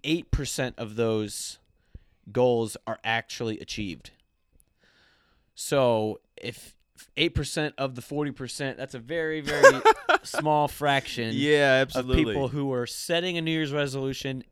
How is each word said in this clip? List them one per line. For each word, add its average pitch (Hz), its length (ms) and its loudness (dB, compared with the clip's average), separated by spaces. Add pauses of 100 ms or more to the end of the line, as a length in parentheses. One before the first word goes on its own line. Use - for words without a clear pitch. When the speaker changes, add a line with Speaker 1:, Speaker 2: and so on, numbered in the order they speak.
Speaker 1:
eight 160 260 -2
percent 131 460 -2
of 107 180 -10
those 110 640 -2 (720)
goals 117 460 2 (100)
are 113 160 -6
actually 113 560 -4
achieved. - 520 -8 (1400)
So 117 640 2 (160)
if - 380 -14 (420)
eight 160 180 0
percent 151 420 -2
of 131 180 -4
the 123 60 -12
forty 143 300 -6
percent, 135 460 -8
that's - 180 -10
a 123 40 -12
very, 156 420 -4
very 151 400 6 (200)
Speaker 2:
<laughs> - 220 2
Speaker 1:
small 151 440 0
fraction 135 640 -2
Speaker 2:
Yeah, 139 480 4
Speaker 1:
of 135 80 2
Speaker 2:
absolutely. 127 440 0
Speaker 1:
people 135 140 0
who 139 240 -4
are 120 160 -2
setting 170 500 -4
a 165 40 -2
New 160 100 -2
Year's 156 220 -2
resolution 135 800 -4